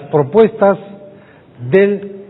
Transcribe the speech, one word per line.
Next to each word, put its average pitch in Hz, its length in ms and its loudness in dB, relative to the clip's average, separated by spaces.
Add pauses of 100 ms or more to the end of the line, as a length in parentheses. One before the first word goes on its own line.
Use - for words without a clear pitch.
(120)
propuestas 196 680 2 (920)
del 196 400 0 (180)